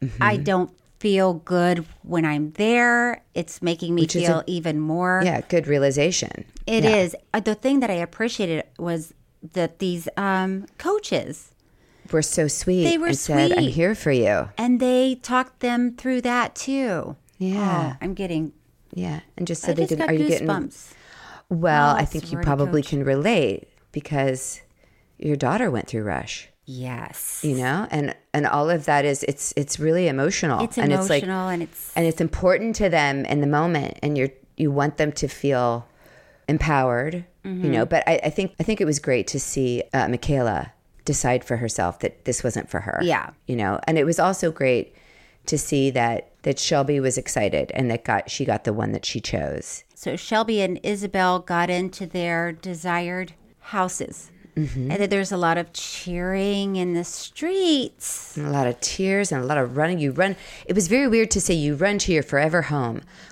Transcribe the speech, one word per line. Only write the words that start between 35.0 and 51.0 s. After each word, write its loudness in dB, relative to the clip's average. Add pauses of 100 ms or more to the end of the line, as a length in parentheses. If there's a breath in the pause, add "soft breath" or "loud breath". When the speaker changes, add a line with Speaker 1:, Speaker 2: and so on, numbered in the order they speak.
Speaker 1:
to -4
feel 0 (640 soft breath)
empowered, 0 (180)
you -8
Speaker 2:
Mm-hmm. 0
Speaker 1:
know. 2
But 0
I, 4
I 0
think, -2
I -2
think 0
it 2
was 2
great 0
to -4
see, -2 (100)
uh, 2
Michaela 0 (340)
decide 0
for -2
herself -2
that -6
this -2
wasn't -4
for -4
her. -4
Speaker 2:
Yeah. 0 (160)
Speaker 1:
You -4
know, -2
and 2
it 4
was 2
also 2
great 0 (520 soft breath)
to 0
see 0
that, 0 (120)
that 0
Shelby 2
was 0
excited -2
and 0
that -4
got, -2
she -4
got 0
the 0
one -2
that -6
she -4
chose. -6 (120)
Speaker 2:
So -6
Shelby 0
and -2
Isabel 0